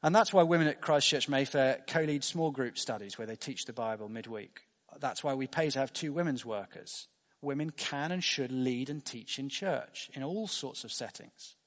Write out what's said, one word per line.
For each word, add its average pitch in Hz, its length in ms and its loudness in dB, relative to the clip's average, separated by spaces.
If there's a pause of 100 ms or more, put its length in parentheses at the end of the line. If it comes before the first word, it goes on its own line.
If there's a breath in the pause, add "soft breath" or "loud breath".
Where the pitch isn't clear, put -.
And 160 140 4
that's 220 160 8
why 185 120 10
women 165 240 6
at - 120 0
Christ 147 300 4
Church 139 180 2
Mayfair 135 600 4
co-lead 156 360 0
small 160 280 0
group 131 260 -4
studies 104 400 -6
where 110 100 -8
they 113 80 -8
teach - 300 -6
the 117 80 -10
Bible 110 340 -4
midweek. 110 540 -10 (380)
That's 139 240 -4
why 143 100 0
we 135 140 -2
pay 160 240 0
to 135 80 -2
have 135 120 0
two 151 220 -4
women's 143 320 0
workers. - 640 -8 (340)
Women 143 300 -2
can 151 400 -4
and 180 120 -2
should 127 280 0
lead 127 380 0
and 147 140 -6
teach - 360 -8
in 135 100 -4
church - 640 -4
in 135 100 -6
all 180 240 -4
sorts - 360 -6
of 113 80 -10
settings. - 640 -10 (120)